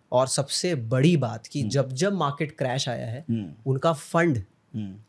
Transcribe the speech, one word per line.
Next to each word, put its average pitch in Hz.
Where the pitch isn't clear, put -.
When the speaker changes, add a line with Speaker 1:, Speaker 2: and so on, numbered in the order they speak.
Speaker 1:
और 127
सबसे -
बड़ी 131
बात 113
कि 147
Speaker 2:
हम्म। 107
Speaker 1:
जब 131
जब 175
मार्केट 151
क्रैश 131
आया 123
है, 127
Speaker 2:
हम्म। 110
Speaker 1:
उनका 135
फंड 151
Speaker 2:
हम्म। 101